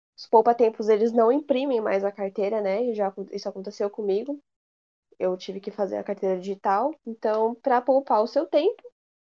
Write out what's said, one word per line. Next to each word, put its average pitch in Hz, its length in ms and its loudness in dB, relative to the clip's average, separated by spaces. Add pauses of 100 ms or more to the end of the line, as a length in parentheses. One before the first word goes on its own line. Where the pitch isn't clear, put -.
(140)
os - 120 -20
poupa-tempos, 226 640 4
eles 220 200 4
não 233 220 4
imprimem 277 480 0
mais 196 240 -2
a 202 80 -2
carteira, 202 480 -4
né? 202 260 -2
Eu 233 80 -2
já 208 120 -2
acon-, 196 240 -8
isso 202 180 -10
aconteceu 202 400 -8
comigo. 214 500 -4 (800)
Eu 185 200 -2
tive 190 200 -12
que 196 120 -10
fazer 202 260 -4
a 202 80 -6
carteira 196 340 -4
digital. 202 560 -2 (120)
Então, 220 560 -2
pra 247 180 2
poupar 262 420 2
o 226 40 2
seu 285 180 -2
tempo, 339 380 0 (500)